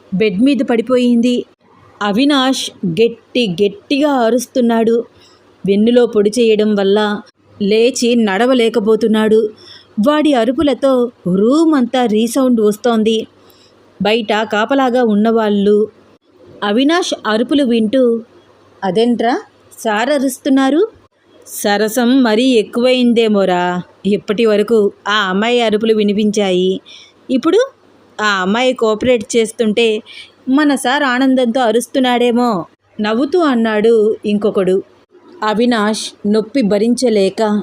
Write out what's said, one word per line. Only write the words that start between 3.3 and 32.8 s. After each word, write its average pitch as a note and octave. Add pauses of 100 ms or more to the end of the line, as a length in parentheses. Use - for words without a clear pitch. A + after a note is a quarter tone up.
గట్టిగా C#4
అరుస్తున్నాడు. A#3 (640)
వెన్నులో A3+
పొడి G#3+
చేయడం G#3+
వల్ల G3+ (420)
లేచి A#3
నడవలేకపోతున్నాడు. A3 (580)
వాడి D4+
అరుపులతో B3+ (240)
రూమ్ D4
అంతా B3
రీసౌండ్ A#3
వస్తోంది. A3 (760)
బయట A3
కాపలాగా A#3
ఉన్నవాళ్ళు G#3 (760)
అవినాష్ C#4 (120)
అరుపులు B3+
వింటూ, A#3 (640)
"అదేంట్రా A3+ (360)
సార్ A3
అరుస్తున్నారు? C#4 (580)
సరసం A3
మరీ A3+
ఎక్కువైందేమోరా. G#3+ (240)
ఇప్పటి G3+
వరకు G#3 (160)
ఆ G3+
అమ్మాయి G#3+
అరుపులు A3
వినిపించాయి. G3+ (500)
ఇప్పుడు E4 (560)
ఆ G#3
అమ్మాయి G#3
కోఆపరేట్ A3+
చేస్తుంటే A3 (480)
మన C#4+
సార్ C4
ఆనందంతో B3+
అరుస్తున్నాడేమో," A#3+ (360)